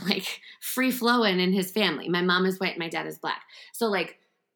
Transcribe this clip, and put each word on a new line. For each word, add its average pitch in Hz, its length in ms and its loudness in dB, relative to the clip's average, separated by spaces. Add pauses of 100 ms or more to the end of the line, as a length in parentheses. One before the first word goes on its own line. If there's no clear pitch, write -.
like, - 320 -2 (220)
free 254 300 0
flowing 233 480 4
in 185 140 4
his 185 180 0
family. 180 360 0
My 175 140 0
mom 180 240 2
is 190 140 0
white, 185 180 -2
my 170 120 -6
dad 160 180 -6
is 156 100 -10
black. - 240 -8 (320)
So, 233 140 -2
like, 185 320 -2 (360)